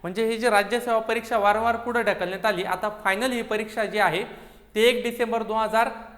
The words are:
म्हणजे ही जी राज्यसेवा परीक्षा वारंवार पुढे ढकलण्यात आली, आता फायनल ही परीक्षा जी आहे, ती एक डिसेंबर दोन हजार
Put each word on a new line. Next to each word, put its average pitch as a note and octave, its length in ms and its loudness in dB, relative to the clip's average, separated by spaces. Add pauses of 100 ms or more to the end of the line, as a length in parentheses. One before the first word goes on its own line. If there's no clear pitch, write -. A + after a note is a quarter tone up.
म्हणजे F#3+ 240 -2
ही A3+ 120 0
जी A#3 120 2
राज्यसेवा A3+ 500 2
परीक्षा A3+ 380 -2
वारंवार G#3+ 380 4
पुढे A#3 280 -2
ढकलण्यात F#3 420 -2
आली, F#3+ 180 2
आता G3+ 260 -2 (140)
फायनल G#3 280 2
ही A#3+ 100 -2
परीक्षा G#3+ 440 -2
जी G3 140 -2
आहे, F#3 240 2 (520)
ती G#3+ 60 2
एक A#3 220 4
डिसेंबर A#3 400 -2
दोन G#3+ 140 -2
हजार A3 320 2 (280)